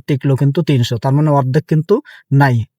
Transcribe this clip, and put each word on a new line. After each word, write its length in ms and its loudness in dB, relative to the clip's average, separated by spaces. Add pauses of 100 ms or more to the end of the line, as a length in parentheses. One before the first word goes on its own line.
টিকলো 300 0
কিন্তু 260 0
তিনশো, 360 0
তার 140 -2
মানে 180 0
অর্ধেক 380 0
কিন্তু 260 0 (380)
নাই। 240 2 (220)